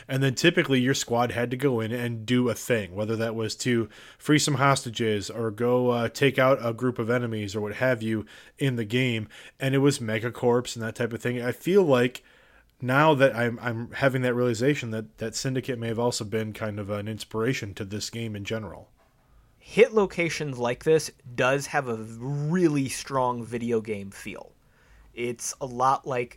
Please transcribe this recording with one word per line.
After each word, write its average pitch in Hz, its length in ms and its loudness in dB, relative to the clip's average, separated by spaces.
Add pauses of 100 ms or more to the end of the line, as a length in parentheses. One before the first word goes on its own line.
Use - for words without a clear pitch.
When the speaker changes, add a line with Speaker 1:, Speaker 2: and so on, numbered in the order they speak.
Speaker 1:
And 135 120 -2
then 135 140 2
typically 160 460 4
your 127 140 2
squad 120 360 0
had 120 220 -2
to 127 40 -4
go 127 220 0
in 110 140 -2
and 120 340 -6
do 123 220 2
a 110 60 0
thing, 101 420 -2
whether 107 180 -2
that 113 220 -2
was 110 200 -4
to 117 320 0 (300)
free 151 220 4
some 143 140 0
hostages 117 760 0
or 113 220 -4
go, 123 380 2
uh, 117 180 0
take 135 280 2
out 131 240 6
a 117 120 -2
group 120 260 -2
of 110 120 -2
enemies 113 440 -2
or 110 60 -4
what 104 140 -6
have 127 280 2
you 110 240 -2 (320)
in 135 160 0
the 117 100 -2
game. 117 440 0 (320)
And 135 120 0
it 139 60 4
was 139 220 4
Megacorps 120 720 0
and 113 100 -6
that 110 120 -6
type 117 160 -2
of 113 100 -8
thing. 123 180 -2
I 120 120 -2
feel 190 320 4
like 127 400 2 (560)
now 143 340 4
that 131 220 4
I'm, 117 260 0
I'm 117 300 -6
having 131 300 0
that 123 120 0
realization 123 560 0
that, 110 280 -8
that 110 180 -8
Syndicate 131 420 -4
may 113 80 -6
have 117 140 -2
also 120 240 0
been 107 280 -4
kind 107 280 -6
of 98 100 -8
an 104 160 -4
inspiration 110 680 -4
to 110 100 -8
this 101 260 -8
game 113 240 -8
in 101 80 -8
general. 104 480 -10 (760)
Speaker 2:
Hit 220 280 4
locations 170 640 0
like 120 260 -2
this 156 260 4 (240)
does 131 340 2
have 139 200 -2
a 113 80 -2
really 143 960 0
strong 123 520 -2
video 117 380 -2
game 101 300 -8
feel. - 420 -14 (600)
It's 120 440 -6
a 147 60 -6
lot 127 420 2
like 123 300 -4